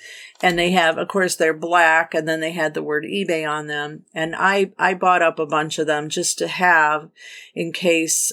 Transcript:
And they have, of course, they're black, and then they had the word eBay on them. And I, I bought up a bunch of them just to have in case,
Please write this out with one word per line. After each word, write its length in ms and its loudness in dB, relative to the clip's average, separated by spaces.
And 160 2
they 120 2
have, 260 2
of 120 -6
course, 280 0
they're 160 2
black, 600 2
and 120 0
then 140 -2
they 120 -4
had 200 -2
the 100 -6
word 220 -4
eBay 420 -2
on 200 -4
them. 480 -8
And 200 -4
I, 440 0
I 160 2
bought 260 2
up 180 2
a 80 -2
bunch 320 -2
of 80 -2
them 220 -2
just 300 -4
to 100 -4
have 640 2
in 180 -4
case, 600 0